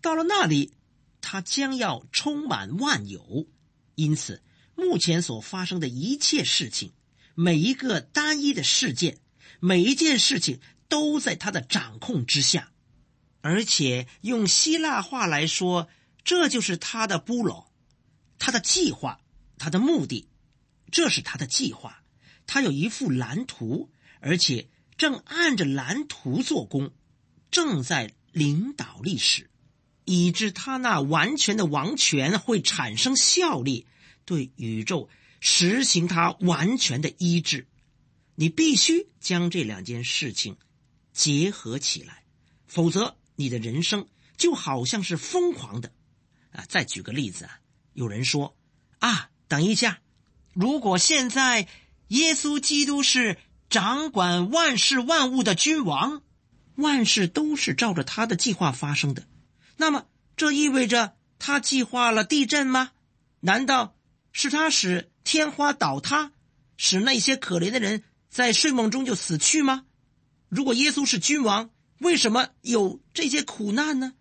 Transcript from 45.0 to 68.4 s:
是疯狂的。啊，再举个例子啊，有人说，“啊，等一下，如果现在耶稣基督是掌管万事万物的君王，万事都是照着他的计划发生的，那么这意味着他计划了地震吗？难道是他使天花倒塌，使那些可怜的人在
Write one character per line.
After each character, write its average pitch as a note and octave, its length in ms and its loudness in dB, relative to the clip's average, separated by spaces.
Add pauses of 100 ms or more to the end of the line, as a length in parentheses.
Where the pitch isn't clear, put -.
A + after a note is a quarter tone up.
是 F3 160 -4
疯 F4 360 0
狂 A2 280 -10
的。 - 100 -14 (600)
啊， - 160 -16
再 E3+ 160 -2
举 - 180 -8
个 G#2+ 120 -10
例 B2+ 180 -4
子 - 140 -14
啊， - 140 -20 (340)
有 B2 160 -6
人 A2 160 -6
说 C#3+ 320 -2 (420)
，“啊， A3 300 -2 (180)
等 D3+ 160 0
一 G#3 100 2
下， G#3+ 280 0 (500)
如 B3 300 0
果 G3 160 2
现 C4 320 2
在 B3 400 0 (400)
耶 D#4 260 2
稣 D4 240 -2
基 D4 260 0
督 C#4+ 160 0
是 A#3+ 360 2 (320)
掌 C4 420 0
管 F3 380 2
万 D4+ 280 2
事 C4 220 2
万 C4 320 2
物 B3+ 120 2
的 - 120 2
君 D4+ 300 0
王， F#3+ 380 -2 (520)
万 C#4 300 2
事 G#3 220 2
都 D4+ 280 0
是 - 180 -2
照 G#3+ 200 0
着 E3 100 -2
他 G#3+ 220 -2
的 A3+ 100 -2
计 A3+ 160 0
划 D#3+ 220 0
发 C#3+ 200 -4
生 C#3 200 -2
的， - 160 -12 (480)
那 D#4 140 2
么 - 160 -2 (280)
这 D4+ 160 2
意 D4 160 4
味 C4 200 4
着 A3+ 280 2 (240)
他 C#4+ 220 0
计 C4 220 2
划 A#3+ 280 2
了 A3 140 2
地 C#4+ 200 2
震 C#4+ 220 2
吗？ C4 240 0 (480)
难 G#3 260 2
道 B3+ 300 0 (380)
是 - 160 -2
他 D#4 200 2
使 - 400 0 (140)
天 D4+ 280 0
花 D4 200 2
倒 C#3 300 -2
塌， D4 320 -2 (420)
使 - 240 0
那 B3 180 2
些 C4 200 2
可 F3+ 240 -2
怜 F#3+ 100 0
的 B3+ 80 -2
人 G#3 240 -2 (240)
在 B3 240 0